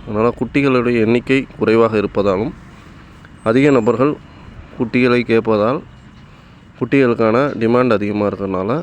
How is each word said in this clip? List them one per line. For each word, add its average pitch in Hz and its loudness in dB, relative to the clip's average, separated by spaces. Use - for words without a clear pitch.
அதனால 113 -2
குட்டிகளுடைய 120 0
எண்ணிக்கை 120 2
குறைவாக 110 2
இருப்பதாலும் 101 -2
அதிக 135 2
நபர்கள் 123 0
குட்டிகளை 123 0
கேட்பதால் 113 0
குட்டிகளுக்கான 120 0
டிமாண்ட் 120 2
அதிகமா 104 -2
இருக்கறனால 98 -4